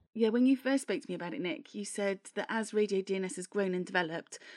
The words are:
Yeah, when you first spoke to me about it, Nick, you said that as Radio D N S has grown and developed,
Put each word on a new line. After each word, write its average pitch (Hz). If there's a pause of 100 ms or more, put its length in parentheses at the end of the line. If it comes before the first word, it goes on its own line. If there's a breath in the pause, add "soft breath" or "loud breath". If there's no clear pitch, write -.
(140)
Yeah, 220
when 247
you 262
first 269
spoke 180
to -
me 180
about 175
it, -
Nick, -
you 208
said 196 (160)
that 208
as 220
Radio 208
D 190
N 190
S 185
has 185
grown 190
and 180
developed, 175 (200 loud breath)